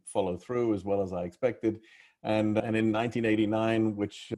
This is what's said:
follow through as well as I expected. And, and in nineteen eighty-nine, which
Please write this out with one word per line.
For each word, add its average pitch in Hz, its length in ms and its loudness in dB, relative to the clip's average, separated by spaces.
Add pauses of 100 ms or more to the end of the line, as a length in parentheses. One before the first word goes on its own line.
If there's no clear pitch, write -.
follow 92 320 -2
through 120 380 0
as 95 100 -6
well 101 160 0
as 92 100 -4
I 90 120 -4
expected. 110 560 -2 (440)
And, 107 360 2
and 113 160 -2
in 110 160 2
nineteen 117 340 0
eighty-nine, 110 680 2
which - 420 -6